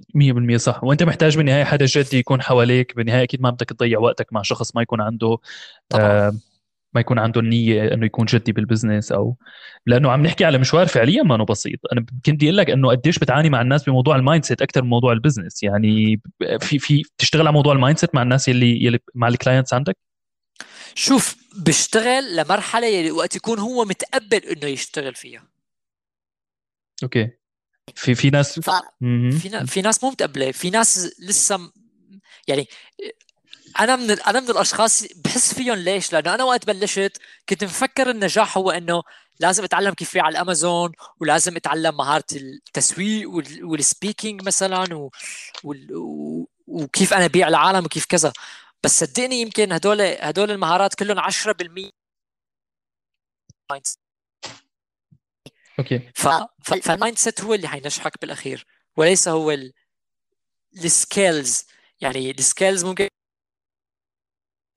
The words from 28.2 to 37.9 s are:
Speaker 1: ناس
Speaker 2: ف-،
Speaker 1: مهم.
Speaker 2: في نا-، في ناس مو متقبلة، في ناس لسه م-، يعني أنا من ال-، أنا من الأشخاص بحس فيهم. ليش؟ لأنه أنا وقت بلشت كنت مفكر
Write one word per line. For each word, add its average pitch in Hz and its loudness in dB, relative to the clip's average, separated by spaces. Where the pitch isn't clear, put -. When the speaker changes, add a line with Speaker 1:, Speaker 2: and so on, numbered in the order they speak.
Speaker 1:
ناس 143 2
Speaker 2:
ف-، 180 -2
Speaker 1:
مهم. 123 0
Speaker 2:
في 170 -4
نا-، 185 -8
في 190 -4
ناس 220 0
مو 269 -2
متقبلة، 135 -4
في 180 -8
ناس 202 0
لسه 190 -2
م-، 170 -16
يعني 139 -2
أنا 240 2
من 233 -2
ال-، 208 -2
أنا 214 0
من 254 -4
الأشخاص 214 0
بحس - -2
فيهم. 247 -4
ليش؟ 180 -4
لأنه 165 0
أنا 254 -2
وقت 247 0
بلشت 196 -4
كنت 196 -4
مفكر 254 -2